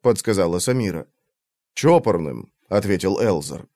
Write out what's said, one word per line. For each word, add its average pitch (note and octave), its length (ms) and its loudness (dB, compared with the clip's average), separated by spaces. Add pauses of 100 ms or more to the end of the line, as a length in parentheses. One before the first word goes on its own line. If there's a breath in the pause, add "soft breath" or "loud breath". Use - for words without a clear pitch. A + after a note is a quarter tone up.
подсказала G2 580 0
Самира. G2 480 -4 (680)
"Чопорным", F2 760 0 (160)
ответил G2 540 0
Элзар. D2+ 540 -2